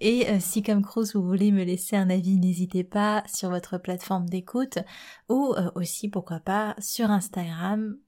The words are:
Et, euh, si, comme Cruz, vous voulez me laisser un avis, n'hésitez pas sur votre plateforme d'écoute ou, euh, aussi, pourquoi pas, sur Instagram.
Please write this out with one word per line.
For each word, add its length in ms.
Et, 300
euh, 100
si, 220
comme 180
Cruz, 320
vous 140
voulez 260
me 100
laisser 340
un 120
avis, 300
n'hésitez 460
pas 420
sur 240
votre 260
plateforme 540
d'écoute 480
ou, 300
euh, 160
aussi, 340
pourquoi 320
pas, 380
sur 320
Instagram. 960